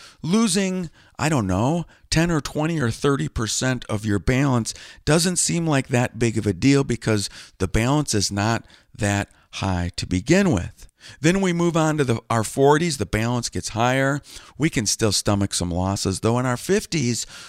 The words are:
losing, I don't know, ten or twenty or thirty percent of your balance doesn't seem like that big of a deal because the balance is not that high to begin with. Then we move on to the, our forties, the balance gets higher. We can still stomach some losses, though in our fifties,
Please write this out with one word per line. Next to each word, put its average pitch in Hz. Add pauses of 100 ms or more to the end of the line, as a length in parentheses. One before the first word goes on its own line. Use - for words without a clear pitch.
(220)
losing, 185 (300)
I -
don't 123
know, 127 (260)
ten 165
or 160
twenty 156
or 120
thirty 143
percent 123
of 104
your 101
balance 127 (320)
doesn't 165
seem 170
like 139
that 120
big 113
of 101
a 104
deal 135
because 113 (300)
the 95
balance 127
is 101
not 104 (320)
that 101 (240)
high 90
to -
begin 165
with. 87 (340)
Then 175
we 190
move 170
on 156
to 147
the, 117 (100)
our 113
forties, 147
the 101
balance 117
gets -
higher. 135 (360)
We 156
can 113
still -
stomach 98
some 87
losses, 95
though 117
in 127
our 123
fifties, 151 (220)